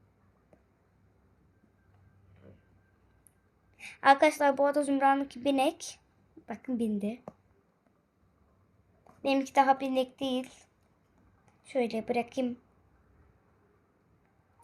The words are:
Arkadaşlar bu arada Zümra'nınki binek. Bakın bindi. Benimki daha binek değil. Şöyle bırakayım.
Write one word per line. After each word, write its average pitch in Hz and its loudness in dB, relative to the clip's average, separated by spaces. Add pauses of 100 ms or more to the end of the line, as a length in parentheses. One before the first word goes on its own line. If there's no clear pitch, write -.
(4000)
Arkadaşlar 277 4
bu 277 2
arada 285 0
Zümra'nınki 277 0
binek. 277 -2 (480)
Bakın 240 -10
bindi. 214 -4 (2000)
Benimki 269 0
daha 269 4
binek 262 -2
değil. 262 -4 (1120)
Şöyle 226 -4
bırakayım. 240 -4 (2000)